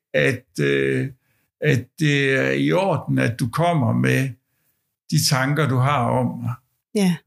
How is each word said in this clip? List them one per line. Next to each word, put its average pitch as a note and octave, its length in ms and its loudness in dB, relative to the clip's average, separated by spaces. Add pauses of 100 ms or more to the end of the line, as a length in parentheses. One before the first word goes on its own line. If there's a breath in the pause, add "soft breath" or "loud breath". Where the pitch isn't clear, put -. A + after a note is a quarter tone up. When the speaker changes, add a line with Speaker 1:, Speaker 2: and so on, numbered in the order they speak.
(140)
Speaker 1:
at, C#3 300 0 (160)
øh, C2+ 480 0 (520)
at C3+ 240 2 (140)
det C#3+ 400 2
er C3 120 0
i C#3 220 0
orden, D#3+ 460 0
at B2+ 220 0
du B2+ 80 -2
kommer D#3 440 0
med C3 360 0 (800)
de - 180 0
tanker, C#3+ 400 0
du C3 80 0
har C3+ 220 0 (120)
om B2 160 0 (160)
mig. A#2 120 -4 (400)
Speaker 2:
Ja. F#3+ 200 2 (120)